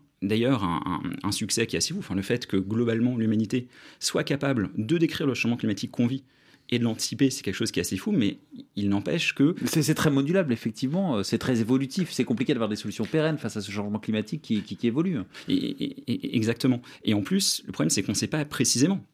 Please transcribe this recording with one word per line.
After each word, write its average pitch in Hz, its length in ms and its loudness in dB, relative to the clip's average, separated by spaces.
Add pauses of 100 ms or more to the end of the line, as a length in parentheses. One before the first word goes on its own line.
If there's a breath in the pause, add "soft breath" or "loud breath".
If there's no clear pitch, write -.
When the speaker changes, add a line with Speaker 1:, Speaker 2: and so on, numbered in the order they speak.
(220)
Speaker 1:
d'ailleurs 113 400 2
un, 85 220 0
un, 85 440 -4
un 104 40 0
succès 113 340 0
qui - 80 -4
est 85 40 0
assez - 140 -2
fou. 101 80 -6
Enfin, - 140 -6
le 98 80 0
fait 120 240 -2
que - 100 -2
globalement 113 600 0
l'humanité 113 500 0 (320 loud breath)
soit - 240 0
capable 135 540 0
de 110 220 0
décrire 160 280 0
le 127 80 2
changement 117 220 0
climatique 113 340 -2
qu'on 120 160 2
vit 131 160 -4 (460 soft breath)
et 120 120 0
de 120 40 2
l'anticiper, 120 460 2
c'est - 120 -6
quelque 98 120 -4
chose 113 160 -2
qui - 80 -2
est 85 40 4
assez 95 140 -2
fou, 208 140 -4
mais 123 280 2 (360)
il 104 140 0
n'empêche 151 480 0
que 151 180 4 (120)
Speaker 2:
C'est, 156 180 2
c'est 151 100 2
très 156 160 2
modulable, 143 420 2
effectivement, 131 680 0
euh, 98 40 2
c'est 113 160 0
très 123 220 2
évolutif, 131 500 0
c'est - 140 0
compliqué 131 300 0
d'avoir 113 140 0
des 104 60 -2
solutions 107 300 -6
pérennes 156 340 0
face 113 180 -6
à 107 40 -4
ce 98 100 -8
changement 104 300 -4
climatique 110 420 -2
qui, 107 200 0
qui, - 120 -10
qui 120 140 -2
évolue. 151 320 0 (260 loud breath)
Speaker 1:
Et, - 80 2
et, - 580 -4
et, - 240 -4
exactement. 117 460 2 (220 loud breath)
Et 110 100 4
en 101 80 4
plus, 190 440 0
le - 60 -8
problème, 151 180 0
c'est - 120 2
qu'on 117 100 -2
ne 104 40 -2
sait 110 100 0
pas 156 180 -2
précisément 147 560 2 (140)